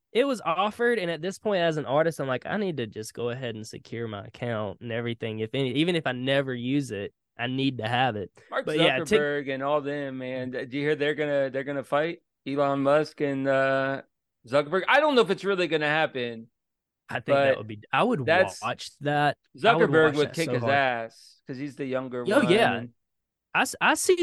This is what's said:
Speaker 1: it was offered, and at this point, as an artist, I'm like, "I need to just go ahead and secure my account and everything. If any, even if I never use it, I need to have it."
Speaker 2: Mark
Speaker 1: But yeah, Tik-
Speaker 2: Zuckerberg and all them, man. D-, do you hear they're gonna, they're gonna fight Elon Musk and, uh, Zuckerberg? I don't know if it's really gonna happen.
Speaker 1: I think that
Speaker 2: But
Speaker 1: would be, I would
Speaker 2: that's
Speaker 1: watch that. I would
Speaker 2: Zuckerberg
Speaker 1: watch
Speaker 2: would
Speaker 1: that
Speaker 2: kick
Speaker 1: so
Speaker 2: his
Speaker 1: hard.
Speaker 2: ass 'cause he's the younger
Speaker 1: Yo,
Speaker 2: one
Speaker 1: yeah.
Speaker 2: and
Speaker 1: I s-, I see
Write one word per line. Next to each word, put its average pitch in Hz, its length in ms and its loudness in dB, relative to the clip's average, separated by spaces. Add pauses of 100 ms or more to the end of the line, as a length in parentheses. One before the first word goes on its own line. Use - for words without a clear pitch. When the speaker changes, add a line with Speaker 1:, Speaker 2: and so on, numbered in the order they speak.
(120)
Speaker 1:
it 240 120 4
was 262 160 -2
offered, 214 580 0
and 175 120 -2
at 160 100 -4
this 185 180 -6
point, 196 240 0
as 165 160 2
an 139 60 -4
artist, 151 360 2
I'm 135 80 -4
like, 127 180 -4
"I - 100 -4
need 190 200 -2
to 120 100 -4
just 107 260 -12
go 120 180 -4
ahead 123 260 -6
and 107 100 -12
secure - 420 -10
my 107 180 -10
account 110 540 -6
and 117 120 -8
everything. 117 480 -4
If 110 120 -4
any, 131 220 -2
even 165 220 2
if 156 100 -2
I 135 60 -2
never 131 420 -2
use 123 380 -2
it, 101 200 -6 (240)
I 120 120 -4
need 131 300 -2
to 110 100 -4
have 123 280 2
it." 104 140 -8 (200)
Speaker 2:
Mark - 140 -4
Speaker 1:
But 156 140 -2
yeah, 147 220 2
Tik- 165 200 2
Speaker 2:
Zuckerberg 147 320 -2
and 131 120 -6
all 147 160 2
them, 139 380 -6
man. 127 340 -6
D-, 127 120 -6
do 131 140 -8
you 143 60 -2
hear 151 100 2
they're 147 220 0
gonna, 143 340 0
they're 139 140 -4
gonna 139 200 -6
fight 160 360 -2 (260)
Elon 139 380 0
Musk 147 360 2
and, 139 280 -2
uh, 135 540 2 (460)
Zuckerberg? 147 400 2
I 262 120 8
don't 302 160 4
know 233 60 8
if 175 80 2
it's 175 140 -2
really 185 220 2
gonna 151 220 0
happen. 123 580 -2 (640)
Speaker 1:
I - 100 -6
think - 60 -14
that 139 260 4
Speaker 2:
But 127 60 0
Speaker 1:
would 107 80 -12
be, 107 140 -12 (120)
I 135 100 4
would 202 220 0
Speaker 2:
that's 185 380 2
Speaker 1:
watch 123 280 -6 (100)
that. 147 360 2 (280)
I 226 100 8
would 156 160 4
Speaker 2:
Zuckerberg 156 180 6
Speaker 1:
watch 143 80 0
Speaker 2:
would 147 120 2
Speaker 1:
that - 60 -12
Speaker 2:
kick 165 120 0
Speaker 1:
so 131 60 -2
Speaker 2:
his 123 100 0
Speaker 1:
hard. 139 120 2
Speaker 2:
ass 123 720 -2
'cause 135 100 -10
he's 135 200 -10
the 143 100 -6
younger 127 380 -4
Speaker 1:
Yo, 214 160 2
Speaker 2:
one 220 100 2
Speaker 1:
yeah. 190 240 4
Speaker 2:
and 117 160 -8 (640)
Speaker 1:
I 175 80 2
s-, - 180 -4
I 247 140 4
see 370 280 2